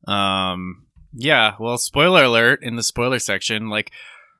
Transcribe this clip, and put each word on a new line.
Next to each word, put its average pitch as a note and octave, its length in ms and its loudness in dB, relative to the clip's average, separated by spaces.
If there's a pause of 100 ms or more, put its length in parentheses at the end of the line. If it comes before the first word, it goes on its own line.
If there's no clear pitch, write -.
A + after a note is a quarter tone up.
Um, F#2+ 800 -4 (260)
yeah, A#2+ 440 2
well, A#2 200 -4
spoiler D#3 480 4
alert, A#2+ 360 4
in A#2 140 -8
the A#2 80 -6
spoiler A#2+ 360 -2
section, G#2+ 500 -4
like, G#2+ 240 -4 (460)